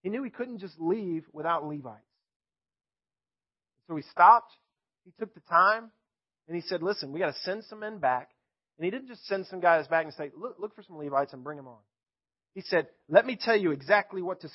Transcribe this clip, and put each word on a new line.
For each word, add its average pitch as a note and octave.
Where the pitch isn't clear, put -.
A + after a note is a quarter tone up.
He F#3
knew B3
he A#3+
couldn't B3
just F3+
leave E3+
without D#3
Levites. B2+
So E3
he C#3+
stopped, G#3+
he F#3
took G#3+
the E3
time, G#3
and E3
he E3+
said, F3
"Listen, E3+
we D3+
gotta D#3+
send G3+
some G#3+
men G#3+
back." B2+
And D#3+
he F#3
didn't C4
just A#3
send F#3+
some F#3
guys E3
back D#3+
and D3+
say, D3
"Look, G#3+
look G#3
for G#3
some F3+
Levites C#3+
and C3
bring D3
them C3+
on." A#2
He F#3+
said, F3+
"Let G3
me B3
tell A3+
you F#3
exactly F#3
what F3+
to D#3